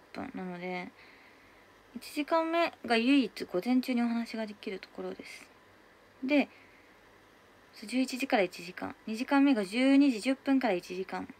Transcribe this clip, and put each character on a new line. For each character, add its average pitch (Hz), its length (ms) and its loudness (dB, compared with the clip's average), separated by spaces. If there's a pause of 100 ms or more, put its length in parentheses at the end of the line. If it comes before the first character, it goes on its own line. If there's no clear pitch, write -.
(120)
分 - 240 -10
な 190 80 -8
の 180 160 -8
で、 180 320 -8 (1040)
一 - 180 -14
時 294 120 -4
間 330 260 0
目 339 220 0 (120)
が 233 120 0
唯 262 260 4
一 190 220 -6
午 180 180 -4
前 254 160 2
中 254 140 -2
に 233 80 0
お 240 60 0
話 233 280 -4
が 220 100 -6
で 214 80 -14
き 214 160 -12
る 190 100 -8
と - 100 -18
こ - 140 -12
ろ 185 100 -8
で - 120 -14
す。 - 220 -18 (720)
で、 269 280 2 (1200)
そ - 120 -16
う、 208 40 -12
十 240 100 0
一 254 180 -2
時 262 100 -2
か 247 100 2
ら 202 60 4
一 175 200 -4
時 175 100 -14
間。 - 200 -10 (140)
二 214 80 -6
時 233 100 -6
間 277 180 4
目 277 120 6
が 208 100 0
十 254 300 4
二 277 160 8
時 220 80 -2
十 254 160 0
分 269 240 2
か 247 80 0
ら 208 60 2
一 180 220 -4
時 185 100 -4
間。 185 220 -8 (120)